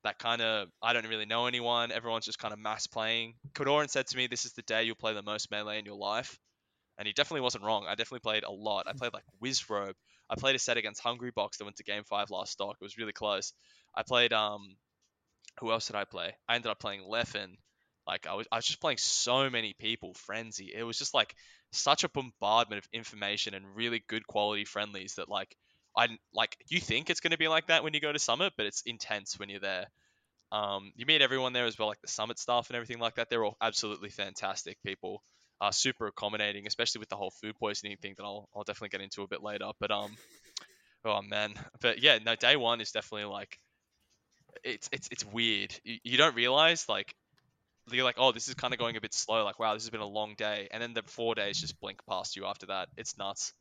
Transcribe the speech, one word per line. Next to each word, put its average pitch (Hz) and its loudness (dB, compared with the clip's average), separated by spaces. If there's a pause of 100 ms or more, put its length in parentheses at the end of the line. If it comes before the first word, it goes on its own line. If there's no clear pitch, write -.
that 107 0
kinda, 113 0 (140)
"I 113 4
don't 113 2
really 110 -2
know 117 2
anyone. 120 0
Everyone's 113 -2
just 110 -6
kinda 107 -4
mass 107 -4
playing." 113 -2 (180)
Kodoran 143 4
said 135 2
to 127 -4
me, 127 2
"This 120 -4
is 117 -10
the 117 -12
day 113 2
you'll 113 0
play 110 -2
the 104 -4
most 107 -4
Melee 107 -4
in 104 -8
your 101 -12
life." 101 -2 (580)
And 104 -6
he 104 0
definitely 143 2
wasn't 120 0
wrong. 104 2
I 92 -2
definitely 113 -4
played 107 0
a - -6
lot. 101 -2
I - -6
played, 127 -4
like, - -12 (160)
Wizrobe. 107 -2 (340)
I 113 0
played 135 4
a - -2
set 120 0
against 107 -4
Hungry 120 -4
Box 104 -4
that 104 -10
went 101 -10
to 104 -18
game 104 -4
five 101 -2
last 95 -6
stock. 101 -4
It 95 -12
was 101 -12
really 107 -4
close. 101 -2 (420)
I - -2
played, 120 6
um, 104 0 (840)
who 113 -2
else 113 0
did 107 -4
I 101 0
play? 87 -6 (120)
I 117 4
ended 117 0
up 101 -2
playing 98 -6
Leffen. 101 -2 (500)
Like, 90 -4
I 85 -4
was, 107 -4
I 113 2
was 113 0
just - 0
playing 143 2
so 131 4
many 110 -2
people, 110 -4
Frenzy. 107 -8
It 113 -6
was 117 -4
just, - -4
like, 117 4 (380)
such - 4
a 160 0
bombardment 110 2
of - -20
information 104 -4
and 98 -12
really 117 0
good 110 -4
quality 104 2
friendlies 101 -6
that, 92 -6
like, 98 -6 (400)
I, 117 4 (160)
like, 107 0 (120)
you 147 0
think 131 0
it's 165 2
gonna 165 2
be 160 4
like 160 2
that 165 6
when 151 -2
you 147 0
go 147 0
to 147 0
Summit, 165 2
but 107 0
it's - -4
intense 107 -6
when 101 -10
you're 98 -10
there. 95 -4 (640)
Um, 101 -2
you 117 -6
meet 151 8
everyone 127 4
there 123 4
as 110 -2
well, 107 2
like, 104 -4
the - -10
Summit 113 -4
staff 120 2
and 123 -4
everything 117 -6
like 117 0
that. 120 -2
They're 117 2
all 104 0
absolutely 104 0
fantastic 98 -6
people. 98 -6 (380)
Uh, 101 4
super 123 2
accommodating, 104 -2
especially 117 0
with 107 -10
the 101 -6
whole 98 -4
food 107 -8
poisoning 104 -2
thing 98 -12
that 98 -14
I'll, 101 -10
I'll 104 -8
definitely 104 -8
get 95 -6
into 98 -8
a - -8
bit 98 -8
later. 104 -6
But, 104 -2
um, 104 -2 (880)
oh 104 2
man, 104 -2 (260)
but 117 4
yeah, 131 10
no, 113 4
day 123 8
one 117 4
is 104 -4
definitely, 104 -4
like, 101 -8 (1040)
it's, - -6
it's, 131 -8
it's 110 -8
weird. 104 0
You, 113 -10
you 123 0
don't 143 8
realize, 147 6
like, 101 -2 (800)
you're 127 2
like, 123 2
"Oh, 131 10
this 117 -4
is 127 -6
kinda 123 -2
going 117 -2
a 107 -4
bit 107 -6
slow. 110 2
Like, 98 -2
wow, 110 2
this 107 -4
has 113 -8
been 110 -6
a 104 -4
long 107 -4
day." 104 -2
And 110 -8
then 117 -8
the 113 -2
four 113 0
days 101 0
just - -10
blink 101 -8
past 95 -4
you 95 -6
after 98 -6
that. 95 -4
It's - -10
nuts. 98 -6